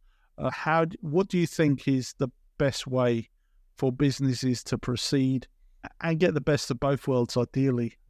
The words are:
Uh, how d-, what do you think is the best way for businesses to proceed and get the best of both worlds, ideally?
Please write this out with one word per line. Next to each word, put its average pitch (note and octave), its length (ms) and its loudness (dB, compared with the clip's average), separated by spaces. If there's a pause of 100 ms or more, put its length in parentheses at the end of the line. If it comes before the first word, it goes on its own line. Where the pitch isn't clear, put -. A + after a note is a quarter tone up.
(360)
Uh, B2+ 140 -4
how E3 360 0
d-, F3+ 140 -10
what E3+ 280 -2
do F3+ 100 0
you E3+ 80 4
think D3 400 0
is C3 320 0
the C3 100 0 (300)
best - 300 -2
way B2 420 0 (460)
for C3 160 0
businesses C3 720 0
to - 120 -4
proceed C3 720 0 (540)
and E3 180 -2
get E3 160 4
the D3 60 0
best C#3+ 300 0
of B2 100 -4
both C#3 280 0
worlds, B2 280 2
ideally? B2 600 0 (140)